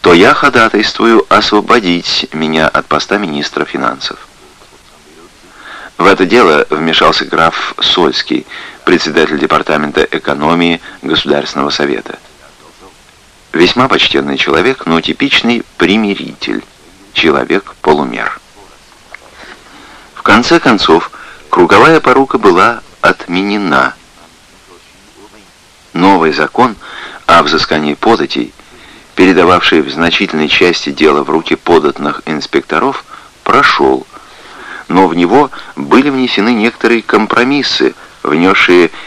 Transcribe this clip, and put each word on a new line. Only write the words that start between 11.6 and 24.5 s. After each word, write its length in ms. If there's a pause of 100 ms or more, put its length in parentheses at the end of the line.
Совета. 500 (1300)
Весьма 340
почтенный 500
человек, 480
но 140
типичный 640 (140)
примиритель, 840 (500)
человек 680
полумер. 600 (1700)
В 80
конце 360
концов, 520 (380)
круговая 520
порука 360
была 440 (180)
отменена. 960 (2000)